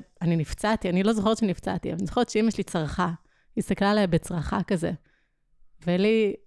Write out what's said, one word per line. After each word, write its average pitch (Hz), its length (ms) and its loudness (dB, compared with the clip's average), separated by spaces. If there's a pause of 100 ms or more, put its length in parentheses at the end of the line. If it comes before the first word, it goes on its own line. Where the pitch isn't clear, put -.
(220)
אני 170 140 2
נפצעתי, 202 540 -2
אני 180 120 2
לא 214 100 4
זוכרת 220 260 2
שנפצעתי, 190 500 -2
אבל 170 100 -4
אני 190 80 -4
זוכרת 240 220 0
שאמא 220 220 2
שלי 202 140 -4
צרחה, 170 420 -2
היא - 560 -8
הסתכלה 202 280 0
עליי 208 160 4
בצרחה 170 560 -2
כזה. 165 300 0 (960)
ולי, 202 480 2 (120)